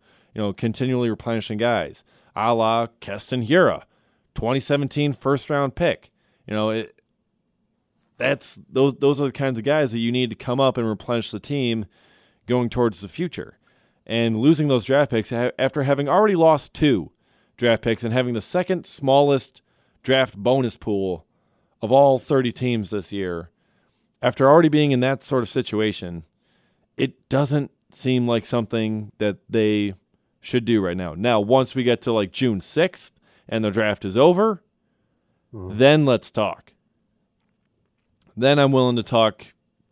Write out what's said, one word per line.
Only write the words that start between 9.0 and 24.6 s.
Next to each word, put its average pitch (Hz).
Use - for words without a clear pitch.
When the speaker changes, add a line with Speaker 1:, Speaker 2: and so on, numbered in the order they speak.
Speaker 1:
are 147
the 131
kinds 135
of 110
guys 143
that 117
you 117
need 127
to 107
come 127
up 131
and 117
replenish 110
the 104
team 117
going 123
towards 117
the 101
future. -
And 113
losing 151
those 127
draft 139
picks 110
ha-, 123
after 135
having 143
already 202
lost 160
two 120
draft 117
picks 117
and 113
having 123
the 110
second 180
smallest 139
draft 131
bonus 120
pool 98
of 107
all 135
thirty 131
teams 117
this 101
year, 90
after 127
already 156